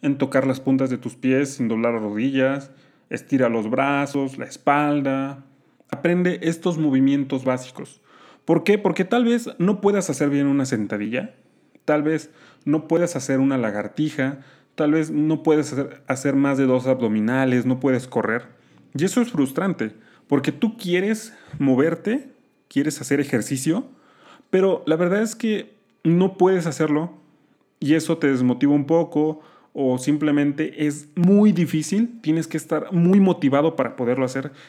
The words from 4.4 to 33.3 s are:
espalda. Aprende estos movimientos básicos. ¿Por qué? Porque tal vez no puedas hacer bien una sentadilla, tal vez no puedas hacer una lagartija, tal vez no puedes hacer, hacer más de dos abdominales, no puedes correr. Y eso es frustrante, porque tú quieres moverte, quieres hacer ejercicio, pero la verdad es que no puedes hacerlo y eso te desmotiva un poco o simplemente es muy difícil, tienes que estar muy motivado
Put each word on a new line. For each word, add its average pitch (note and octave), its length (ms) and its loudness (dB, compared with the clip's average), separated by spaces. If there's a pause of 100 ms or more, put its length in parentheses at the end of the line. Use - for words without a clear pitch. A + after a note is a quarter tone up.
espalda. C#3 960 -2 (460)
Aprende F3 520 0
estos E3 340 -2
movimientos C#3 680 0
básicos. B2+ 560 -6 (440)
¿Por E3 200 2
qué? G#3 140 4
Porque F#3 260 0
tal A#3+ 200 0
vez A#3 240 0 (100)
no F#3+ 220 0
puedas G3+ 300 0
hacer C#3+ 180 -2
bien C#3+ 200 2
una C#3 180 0
sentadilla, A2 720 -6 (480)
tal D3+ 180 2
vez D#3 280 -2 (340)
no D#3 240 -2
puedas E3+ 260 0
hacer C3+ 240 -2
una C3+ 200 2
lagartija, C3 800 -4 (340)
tal D3+ 180 2
vez D#3 180 0
no D#3 320 0
puedes D3+ 300 2
hacer, C3+ 360 -8
hacer C3 260 -2
más C#3 240 2
de C3+ 80 2
dos B2+ 200 2
abdominales, B2 800 2
no B2+ 140 0
puedes B2+ 300 0
correr. - 380 -2 (520)
Y D#3 60 0
eso G3 160 0
es A#3 100 0
frustrante, C#3 640 -2 (340)
porque C3+ 240 0
tú A3+ 260 -2
quieres F#3+ 560 -2 (260)
moverte, D#3+ 720 0 (380)
quieres D3 320 -2
hacer C#3+ 200 -2
ejercicio, C3+ 640 -2 (640)
pero F#3+ 360 2
la D#3 100 2
verdad F3+ 260 2
es A3+ 140 -4
que - 380 -4 (280)
no F3 340 2
puedes F3+ 300 4
hacerlo D#3 460 -2 (680)
y C#3+ 140 2
eso D#3+ 240 0
te D3 120 2
desmotiva B2+ 420 2
un C#3+ 140 2
poco D#3 540 0 (320)
o C3 260 0
simplemente D3 880 0
es D3 300 -6
muy G3+ 360 6
difícil, F3+ 680 -2
tienes D#3+ 260 0
que - 100 -6
estar D#3 360 -4
muy F3+ 280 6
motivado D#3+ 540 4